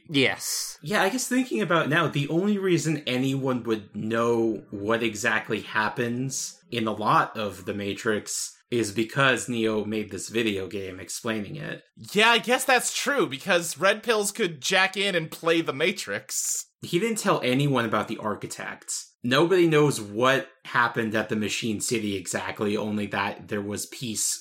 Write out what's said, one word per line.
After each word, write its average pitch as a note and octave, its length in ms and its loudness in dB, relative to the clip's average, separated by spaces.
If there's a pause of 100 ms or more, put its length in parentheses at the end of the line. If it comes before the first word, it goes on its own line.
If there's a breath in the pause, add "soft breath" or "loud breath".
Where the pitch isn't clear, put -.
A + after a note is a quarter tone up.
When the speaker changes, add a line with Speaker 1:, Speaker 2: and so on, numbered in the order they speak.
Speaker 1:
Yes. - 720 0
Speaker 2:
Yeah, F3+ 220 0
I G3 60 4
guess B3+ 180 -2
thinking B3 340 0
about E3 240 2
it B2+ 40 -2
now, D#3 180 2
the C#3+ 220 0
only G3 280 2
reason D#3+ 480 2
anyone B2+ 600 0
would G#2+ 300 -2
know A2+ 760 0
what G#2+ 320 0
exactly G#2+ 580 0
happens A#2+ 1000 -2 (120)
in A2+ 160 -2
a A2 60 0
lot A#2+ 440 2
of F#2 280 -6
The G2+ 100 -4
Matrix G2+ 800 -2 (160 loud breath)
is A2+ 200 2
because A#2 560 2
Neo A2 380 0
made G#2 240 -4
this F#2+ 200 -8
video G#2 380 0
game F#2 320 -8
explaining G#2 580 -6
it. - 260 -10 (280)
Speaker 3:
Yeah, G#3+ 200 6
I A3+ 80 4
guess A#3+ 260 0
that's B3 340 2
true, B3+ 280 2
because E3 500 0
red G3+ 240 2
pills G#3+ 300 2
could E3+ 300 -2
jack F#3+ 360 4
in G3 160 0
and D#3+ 160 0
play E3 320 2
The D3 120 -4
Matrix. - 880 -2 (200)
Speaker 2:
He E3+ 160 0
didn't A3 180 0
tell F3+ 260 2
anyone B2+ 420 2
about G#2+ 220 0
the A2 120 -6
architect. - 760 -8 (300)
Nobody E3+ 440 4
knows D3 320 4
what A#2 480 2 (180)
happened A#2 500 0
at G#2+ 120 0
the A2+ 80 -2
Machine G#2+ 460 -2
City G#2+ 340 -2
exactly, G2+ 600 -2
only G#2 300 -2
that G2+ 400 -4
there G#2 160 -4
was G2+ 240 -6
peace - 540 -4